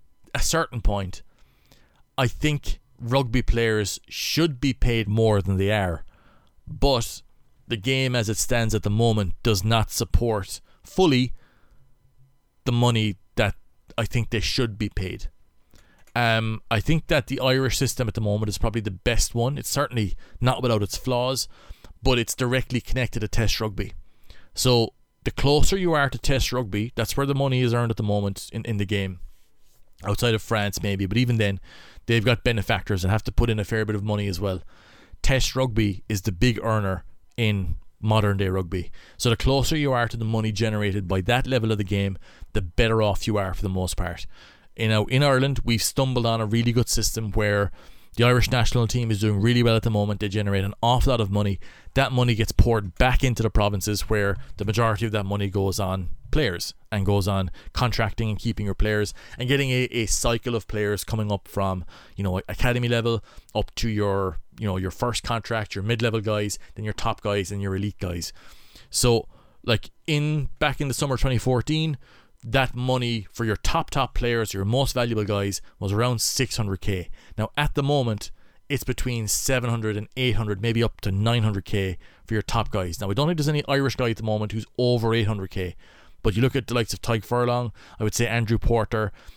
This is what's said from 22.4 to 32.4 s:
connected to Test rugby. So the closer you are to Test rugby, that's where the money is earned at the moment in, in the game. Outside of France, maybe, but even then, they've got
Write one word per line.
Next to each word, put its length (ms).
connected 400
to 60
Test 340
rugby. 320
So 400
the 80
closer 460
you 160
are 160
to 80
Test 340
rugby, 440
that's 220
where 80
the 100
money 260
is 120
earned 180
at 60
the 60
moment 500
in, 120
in 120
the 80
game. 340
Outside 300
of 80
France, 400
maybe, 240
but 120
even 200
then, 220
they've 180
got 200